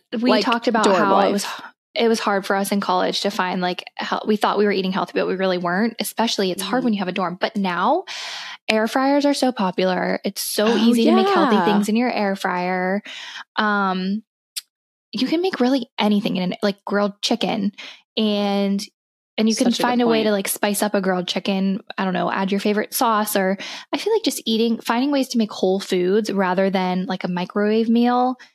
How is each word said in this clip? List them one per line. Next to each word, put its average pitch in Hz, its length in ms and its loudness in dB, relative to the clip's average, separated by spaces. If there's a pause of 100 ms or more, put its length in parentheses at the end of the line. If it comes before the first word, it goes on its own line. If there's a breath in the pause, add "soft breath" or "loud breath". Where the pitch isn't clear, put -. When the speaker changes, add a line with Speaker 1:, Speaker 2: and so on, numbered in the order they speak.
(200)
Speaker 1:
we 247 120 2
Speaker 2:
Like, 208 120 4
Speaker 1:
talked 233 240 -2
about 220 160 2
Speaker 2:
dorm 196 140 4
Speaker 1:
how 196 160 2
Speaker 2:
life. 196 160 4
Speaker 1:
it - 20 2
was, 202 140 -2 (500 loud breath)
it 240 140 2
was 226 100 2
hard 196 260 0
for 202 100 0
us 196 160 -2
in 202 100 0
college 185 400 -2
to 202 100 -2
find, 185 300 -2
like, 180 240 -4 (100)
hel-, - 320 -6
we 214 80 4
thought 208 220 0
we 208 80 4
were 208 80 2
eating 190 180 0
healthy, 202 240 -4
but 190 120 0
we 185 80 -2
really 185 240 0
weren't, 185 400 0
especially 214 520 -2
it's - 100 -6
hard 202 180 -2
Speaker 2:
Mm-hmm. 254 60 -2
Speaker 1:
when 233 80 2
you 202 60 -2
have 185 80 -4
a 185 60 -2
dorm. 180 260 -4
But - 160 -4
now 202 480 0 (640 loud breath)
air 220 200 2
fryers 269 380 2
are 285 100 4
so 254 180 2
popular. 185 720 0
It's 196 160 -4
so - 260 0
Speaker 2:
Oh, 233 80 2
Speaker 1:
easy 226 300 4
to 226 80 6
make 381 160 4
healthy 294 260 4
Speaker 2:
yeah. 185 100 2
Speaker 1:
things 202 220 2
in 214 80 0
your 240 160 2
air 196 240 0
fryer. 185 680 -2 (540 loud breath)
Um, 202 680 0 (920)
you 254 140 -2
can 320 140 0
make 370 200 -2
really 254 260 2 (120)
anything 208 360 2
in 185 80 -2
an, 180 180 -2
like, 202 220 -2
grilled 202 380 -2
chicken 202 500 -2 (460 loud breath)
and, 202 680 0 (540)
and 220 100 2
you 220 80 2
can 247 160 0
Speaker 2:
Such 233 80 -2
a - 40 0
good 247 40 2
Speaker 1:
find 240 140 2
a 240 60 4
way 226 100 4
Speaker 2:
point. 220 80 2
Speaker 1:
to, 214 80 2
like, 196 160 -2
spice 208 340 -2
up 208 100 0
a 202 60 0
grilled 185 260 0
chicken. 190 540 -2 (180)
I 196 60 -2
don't 190 100 0
know, 175 160 -2
add 190 220 -2
your 202 80 0
favorite 208 340 0
sauce, 214 440 2
or 190 200 2 (360 loud breath)
I - 40 0
feel - 140 -2
like 427 120 2
just - 220 -2
eating, 226 360 2
finding 254 320 0
ways 269 160 0
to - 80 -4
make 220 120 2
whole 190 300 0
foods 190 500 0
rather 190 400 0
than, 185 360 0
like, 185 180 -4
a 185 60 -4
microwave 208 580 0
meal 240 480 2 (200 loud breath)